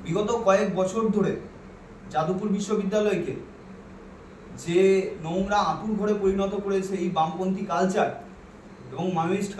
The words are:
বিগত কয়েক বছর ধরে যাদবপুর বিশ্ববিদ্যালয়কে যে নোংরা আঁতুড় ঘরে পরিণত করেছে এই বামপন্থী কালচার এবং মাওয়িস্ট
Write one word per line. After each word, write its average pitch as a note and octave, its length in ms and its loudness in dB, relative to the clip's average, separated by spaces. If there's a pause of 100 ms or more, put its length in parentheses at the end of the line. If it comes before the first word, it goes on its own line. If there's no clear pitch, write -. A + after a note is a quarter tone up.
বিগত G#3 260 0 (160)
কয়েক G3 240 6 (100)
বছর F#3 240 0 (120)
ধরে F#3 180 4 (800)
যাদবপুর F#3+ 440 0
বিশ্ববিদ্যালয়কে G3 760 0 (1300)
যে E3+ 160 4 (440)
নোংরা F#3 360 2 (120)
আঁতুড় G#3 280 -2
ঘরে G#3 140 2 (100)
পরিণত G3 300 2 (120)
করেছে G3 280 0 (100)
এই F3 140 0
বামপন্থী F3+ 460 0 (100)
কালচার F#3+ 360 2 (840)
এবং E3 140 -4 (120)
মাওয়িস্ট F#3+ 420 0